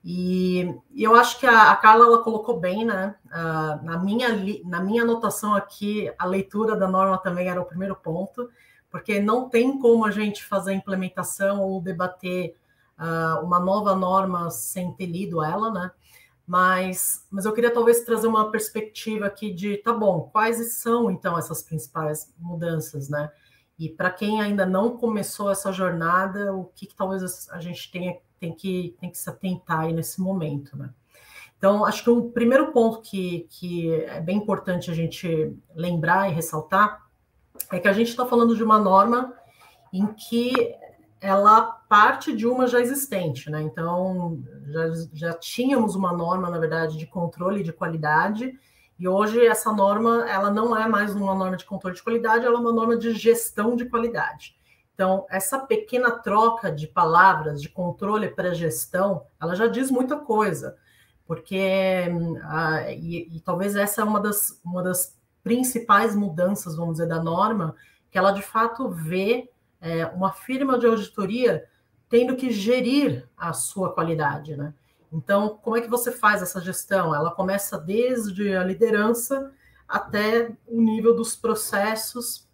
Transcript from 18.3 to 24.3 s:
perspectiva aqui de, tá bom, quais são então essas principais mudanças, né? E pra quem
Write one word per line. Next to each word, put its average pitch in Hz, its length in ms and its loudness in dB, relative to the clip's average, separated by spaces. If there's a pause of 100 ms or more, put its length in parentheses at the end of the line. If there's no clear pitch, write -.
perspectiva 214 720 -6
aqui 202 260 -6
de, 202 260 -4
tá 233 140 -2
bom, 202 400 0
quais 226 420 0
são 233 360 0
então 175 260 -2
essas 160 240 -6
principais 151 800 -8
mudanças, 165 680 -6
né? 147 200 -4 (480)
E 160 120 -8
pra 180 240 -2
quem 214 280 -2